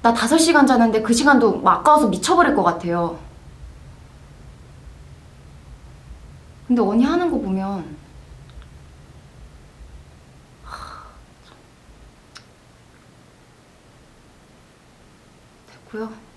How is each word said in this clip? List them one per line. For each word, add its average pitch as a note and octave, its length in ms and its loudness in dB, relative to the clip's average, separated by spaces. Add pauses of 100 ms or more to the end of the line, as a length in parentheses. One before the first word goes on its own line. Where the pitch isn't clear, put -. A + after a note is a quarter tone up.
나 A#3 120 2
다섯 B3 240 0
시간 D#4+ 280 4
자는데 A3+ 360 2
그 A#3 100 -2
시간도 A#3 480 2
막 E3+ 200 0
아까워서 C#4+ 280 4
미쳐버릴 E4 460 0
것 G3 80 0
같아요. E3+ 560 -4 (3500)
근데 A#3+ 160 0
언니 A3 220 2
하는 E4+ 260 0
거 C#4 80 -4
보면, F#3+ 580 -6 (2750)
하, - 400 -18 (4000)
됐고요. A3 460 -14 (240)